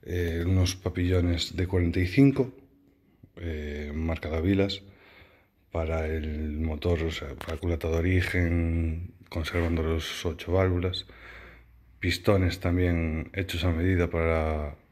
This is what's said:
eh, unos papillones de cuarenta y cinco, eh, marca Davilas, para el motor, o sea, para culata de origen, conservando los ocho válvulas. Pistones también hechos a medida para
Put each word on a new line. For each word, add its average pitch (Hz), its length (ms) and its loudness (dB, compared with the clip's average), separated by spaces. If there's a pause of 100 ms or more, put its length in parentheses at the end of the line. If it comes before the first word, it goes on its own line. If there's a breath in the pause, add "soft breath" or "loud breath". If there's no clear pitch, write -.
eh, 85 420 -2
unos 92 320 2
papillones 90 800 0
de 90 120 0
cuarenta 87 320 2
y 90 80 2
cinco, 135 440 6 (840)
eh, 76 580 -8
marca 80 360 -4
Davilas, 95 520 2 (880 loud breath)
para 80 360 -2
el 78 520 -4
motor, 80 440 0
o 80 80 -2
sea, 71 240 -10
para 82 220 -8
culata 82 320 -2
de 82 80 2
origen, 85 1160 0 (160)
conservando 82 540 -2
los 80 420 -4
ocho 82 260 -4
válvulas. 92 540 0 (920 loud breath)
Pistones 92 600 2
también 85 760 0
hechos 90 300 -4
a 90 80 2
medida 87 380 2
para 80 680 0 (160)